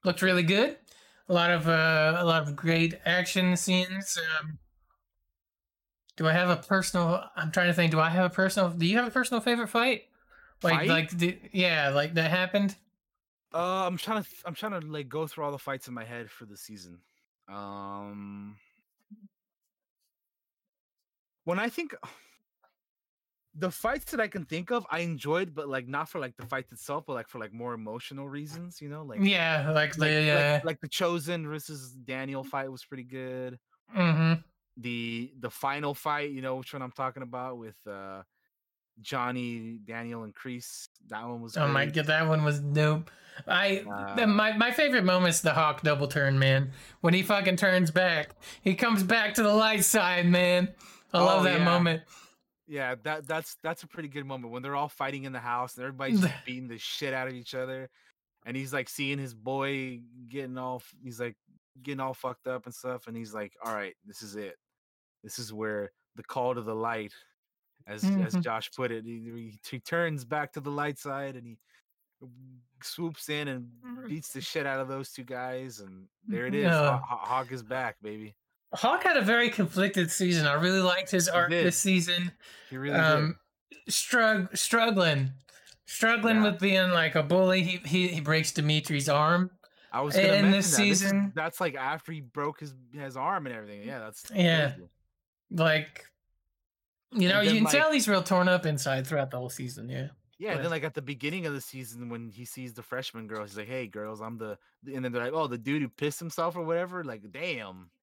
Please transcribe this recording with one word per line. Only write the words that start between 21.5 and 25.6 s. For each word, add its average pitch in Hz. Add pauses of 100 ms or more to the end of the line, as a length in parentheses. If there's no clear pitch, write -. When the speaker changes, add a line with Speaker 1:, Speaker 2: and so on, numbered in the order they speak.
Speaker 2:
I 226
think, 320 (100)
<sighs> -
the 170
fights 254
that 294
I 214
can 185
think 170
of, 233
I 160
enjoyed, 165
but, 143